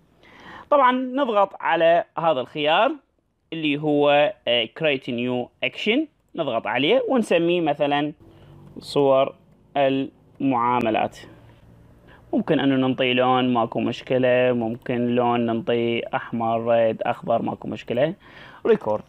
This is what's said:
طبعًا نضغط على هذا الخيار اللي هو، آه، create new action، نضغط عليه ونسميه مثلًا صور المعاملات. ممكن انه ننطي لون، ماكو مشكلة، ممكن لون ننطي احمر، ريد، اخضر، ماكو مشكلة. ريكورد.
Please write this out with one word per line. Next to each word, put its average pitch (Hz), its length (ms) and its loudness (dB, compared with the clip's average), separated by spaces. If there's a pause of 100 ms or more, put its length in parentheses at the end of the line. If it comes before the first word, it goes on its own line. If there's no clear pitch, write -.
(680)
طبعًا 262 220 4
نضغط 254 720 0
على 165 420 4 (140)
هذا 156 240 0
الخيار 156 500 0 (640)
اللي 151 280 -2
هو، 147 520 4 (140)
آه، 117 180 2
create 143 420 -4
new 123 640 -4
action، 220 300 -2 (360)
نضغط 120 320 -4
عليه 147 420 0
ونسميه 175 520 0
مثلًا 147 520 -2 (680)
صور 135 560 2 (420)
المعاملات. 123 1400 -2 (1160)
ممكن 175 260 0
انه 139 160 2
ننطي 131 380 0
لون، 127 400 2
ماكو 117 260 -2
مشكلة، 127 720 0
ممكن 120 640 -2
لون 120 300 2
ننطي 117 560 -2 (140)
احمر، 117 520 -4
ريد، 113 340 2
اخضر، 120 400 -2
ماكو - 260 -8
مشكلة. 120 460 -4 (520)
ريكورد. 107 440 0